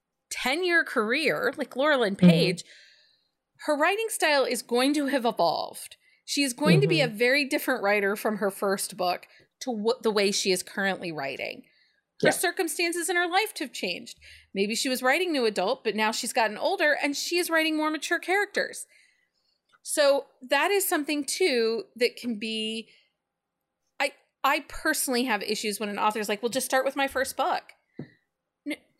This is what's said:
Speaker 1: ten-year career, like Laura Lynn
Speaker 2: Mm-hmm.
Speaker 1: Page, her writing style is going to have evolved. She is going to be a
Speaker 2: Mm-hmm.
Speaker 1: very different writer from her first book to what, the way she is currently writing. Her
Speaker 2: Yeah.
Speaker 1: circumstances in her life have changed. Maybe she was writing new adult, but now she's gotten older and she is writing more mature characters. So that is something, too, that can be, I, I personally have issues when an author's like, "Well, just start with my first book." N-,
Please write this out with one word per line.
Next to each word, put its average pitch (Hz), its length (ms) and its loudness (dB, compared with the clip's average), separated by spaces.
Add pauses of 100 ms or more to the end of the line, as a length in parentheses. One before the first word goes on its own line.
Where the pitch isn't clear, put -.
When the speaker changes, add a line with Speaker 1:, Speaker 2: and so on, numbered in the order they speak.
(320)
Speaker 1:
ten-year 339 520 0
career, 226 760 0
like - 180 -8
Laura 285 220 2
Lynn 202 180 0
Speaker 2:
Mm-hmm. 185 140 8
Speaker 1:
Page, 175 340 4 (1000)
her 302 120 0
writing 403 320 0
style 294 360 2
is - 180 -4
going 254 320 2
to 294 120 0
have 262 180 0
evolved. 165 720 -2 (280)
She - 160 -2
is 269 120 0
going 294 280 6
to - 60 4
be 320 140 4
a 262 60 2
Speaker 2:
Mm-hmm. 214 100 -8
Speaker 1:
very 262 280 2
different 269 380 -2
writer 202 320 2
from 214 220 -4
her 202 120 0
first 196 480 -2
book 180 300 -2 (340)
to - 80 -6
what, 226 320 -2
the 226 100 2
way 202 200 2
she 196 200 0
is 180 120 0
currently 190 480 -4
writing. 139 520 -8 (580)
Her - 80 4
Speaker 2:
Yeah. - 20 8
Speaker 1:
circumstances 349 760 -2
in 359 80 -2
her 349 100 2
life 403 320 0
have 285 140 -8
changed. - 440 -8 (360)
Maybe 202 200 0
she 247 160 -2
was 254 140 -2
writing 330 280 2
new 262 140 0
adult, 208 380 0
but 214 120 -2
now 220 160 2
she's 233 220 -6
gotten 214 240 0
older 311 440 2
and 285 140 -2
she - 220 -4
is 349 120 0
writing 320 280 2
more 311 140 0
mature 320 280 -2
characters. 381 680 -2 (960)
So 277 420 2 (240)
that 294 220 2
is 392 160 2
something, 302 360 -2
too, 233 600 0 (140)
that 233 180 0
can 233 240 -8
be, 220 500 -6 (1120)
I, 277 140 -2 (300)
I 294 240 2
personally 262 580 0
have 214 180 0
issues 208 360 -4
when 208 100 -4
an 196 100 -6
author's 208 300 0
like, 208 120 -2
"Well, 240 80 0
just 254 160 -2
start 262 200 2
with 277 100 -2
my 277 120 0
first 262 300 -4
book." 330 260 0 (1000)
N-, 285 120 -6 (220)